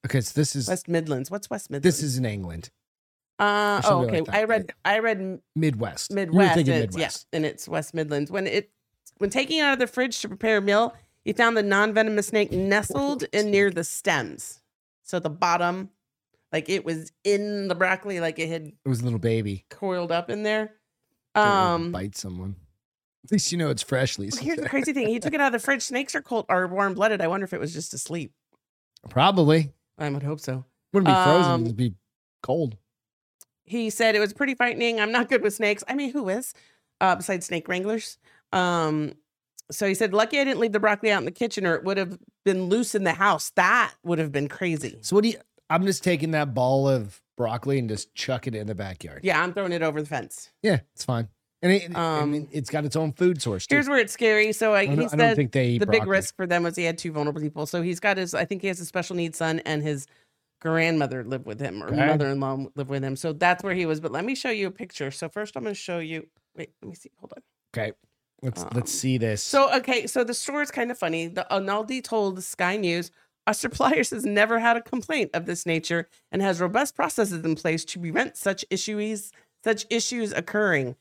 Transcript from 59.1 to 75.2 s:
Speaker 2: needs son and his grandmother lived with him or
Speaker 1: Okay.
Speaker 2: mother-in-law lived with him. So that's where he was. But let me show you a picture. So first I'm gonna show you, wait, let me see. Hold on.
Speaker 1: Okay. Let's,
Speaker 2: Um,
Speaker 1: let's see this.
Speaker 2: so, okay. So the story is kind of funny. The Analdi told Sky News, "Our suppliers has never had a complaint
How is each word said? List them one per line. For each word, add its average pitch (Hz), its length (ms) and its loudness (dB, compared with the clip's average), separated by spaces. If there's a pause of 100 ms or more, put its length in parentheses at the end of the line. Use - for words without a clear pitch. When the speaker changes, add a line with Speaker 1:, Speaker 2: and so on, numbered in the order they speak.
Speaker 2:
needs 165 240 -4
son 160 260 0
and 151 160 -2
his 147 240 -2 (560)
grandmother 160 600 0
lived 123 220 -6
with 107 140 -10
him 104 240 -6
or 80 40 -8
Speaker 1:
Okay. - 180 2
Speaker 2:
mother-in-law 139 720 0
lived 135 140 -6
with 139 140 -2
him. 135 120 -4
So 160 180 -6
that's 180 300 2
where 190 100 -2
he 180 140 0
was. 156 120 0
But 160 120 -6
let 156 140 -4
me 262 100 -4
show 262 160 -6
you 202 160 -2
a 180 40 -6
picture. 175 400 -8
So 165 160 -10
first 208 300 -8
I'm 123 60 -6
gonna 113 120 -4
show 175 240 -8
you, 160 280 -8 (280)
wait, - 160 -12 (100)
let - 80 -16
me 175 60 -16
see. - 140 -20 (100)
Hold - 160 -18
on. - 80 -20 (320)
Speaker 1:
Okay. 107 180 -2 (500)
Let's, 120 180 -4
Speaker 2:
Um, 85 140 -8
Speaker 1:
let's 123 180 -2
see 127 240 0
this. 110 240 0
Speaker 2:
so, 277 360 4
okay. 254 300 0
So 254 160 0
the 233 120 -2
story 294 280 -4
is 285 80 -6
kind 240 200 -4
of - 80 -10
funny. 165 280 -2
The 185 220 -6
Analdi 208 540 -2
told 196 400 -2
Sky 185 340 -2
News, 175 320 0 (380)
"Our 214 80 2
suppliers 262 560 2
has 247 140 -6
never 214 340 4
had 233 180 4
a 233 40 -4
complaint 254 520 -4